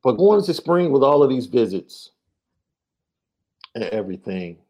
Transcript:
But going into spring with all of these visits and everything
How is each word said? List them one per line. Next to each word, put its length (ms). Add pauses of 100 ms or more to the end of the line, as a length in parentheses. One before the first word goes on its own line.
But 120
going 260
into 140
spring 380
with 120
all 180
of 80
these 160
visits 680 (1600)
and 100
everything 720 (120)